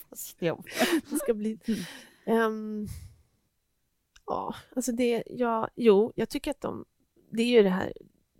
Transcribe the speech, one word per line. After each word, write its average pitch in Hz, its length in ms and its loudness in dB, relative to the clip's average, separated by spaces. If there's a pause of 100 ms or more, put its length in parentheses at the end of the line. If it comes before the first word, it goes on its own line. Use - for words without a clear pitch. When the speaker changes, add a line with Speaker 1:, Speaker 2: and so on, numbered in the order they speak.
Speaker 1:
fast - 340 -14
jobb? - 240 -4 (440)
Speaker 2:
Det 269 60 -4
ska 508 180 -2
bli 214 320 -4
Speaker 1:
Mm. 220 140 -2 (440)
Speaker 2:
Ehm, 214 600 0 (1400)
ja, - 280 -4 (220)
alltså 254 160 -2
det... 240 340 0
Ja, 233 480 -2
jo, 220 420 6
jag 226 120 -2
tycker - 220 -6
att - 100 -8
de... - 240 -8 (460)
Det 220 120 0
är 233 40 4 (100)
ju 214 60 10
det 190 80 6
här 185 220 -2 (480)